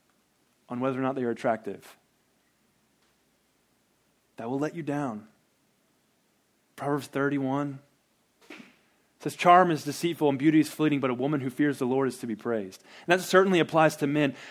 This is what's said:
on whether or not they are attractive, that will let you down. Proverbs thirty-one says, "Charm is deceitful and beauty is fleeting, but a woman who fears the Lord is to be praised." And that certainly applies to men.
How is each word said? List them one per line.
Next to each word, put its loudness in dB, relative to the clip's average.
on -8
whether -2
or -4
not -2
they -4
are 0
attractive, -6
that -8
will -2
let -4
you -8
down. -6
Proverbs -4
thirty-one -2
says, -8
"Charm 6
is -2
deceitful -2
and 0
beauty 4
is 4
fleeting, 0
but 0
a -2
woman -2
who -4
fears 0
the -2
Lord 0
is -8
to -10
be -6
praised." -6
And 2
that -2
certainly 4
applies 4
to -2
men. 0